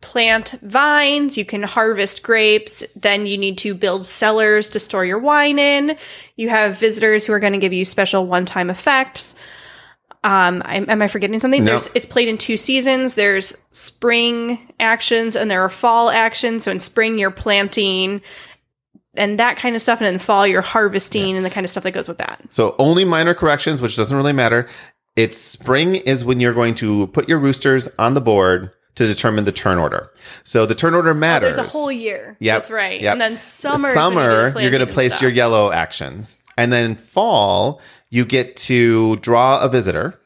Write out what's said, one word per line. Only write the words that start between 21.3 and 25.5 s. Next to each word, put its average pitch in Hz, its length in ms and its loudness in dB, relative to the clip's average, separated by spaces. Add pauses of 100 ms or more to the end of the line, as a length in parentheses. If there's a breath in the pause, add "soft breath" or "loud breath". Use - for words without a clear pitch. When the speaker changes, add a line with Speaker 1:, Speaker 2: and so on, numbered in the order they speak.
Speaker 1:
and 185 80 -4
the 185 40 -4
kind 190 160 -6
of 180 40 -4
stuff 190 140 -6
that 190 80 -4
goes - 160 -8
with 170 120 -12
that. - 300 -10
Speaker 2:
So - 300 0
only 170 260 4
minor 165 280 4
corrections, 147 480 0
which 117 140 -4
doesn't 113 200 0
really 139 180 2
matter. 120 340 2 (480 loud breath)
It's 110 220 2
spring 156 580 0